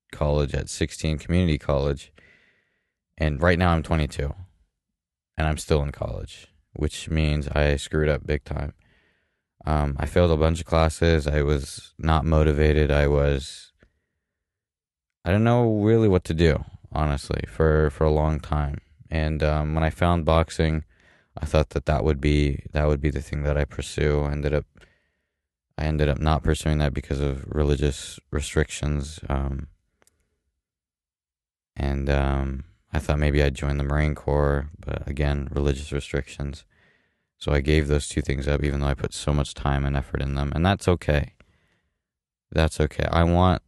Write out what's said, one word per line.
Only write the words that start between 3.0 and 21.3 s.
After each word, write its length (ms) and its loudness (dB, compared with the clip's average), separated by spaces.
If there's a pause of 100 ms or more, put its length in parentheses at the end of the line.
And 240 -2
right 200 4
now 140 4
I'm 100 2
twenty-two. 500 -2 (1040)
And 100 0
I'm 120 -2
still 240 0
in 80 -4
college, 560 -10 (260)
which 360 -6
means 400 0
I 260 2
screwed 340 -2
up 160 -2
big 180 -4
time. 300 -8 (960)
Um, 320 0
I 80 -4
failed 240 4
a 60 4
bunch 220 2
of 60 -8
classes. 640 2
I 160 2
was 560 -4
not 260 2
motivated. 640 4
I 160 4
was, 680 0 (1500)
I 60 -2
don't 140 4
know 340 4
really 300 6
what 160 4
to 100 -4
do, 320 4 (260)
honestly, 560 -2
for, 440 4
for 120 -2
a 80 4
long 280 2
time. 420 -4 (300)
And, 320 -2
um, 320 0
when 80 2
I 80 2
found 340 0
boxing, 580 2 (540)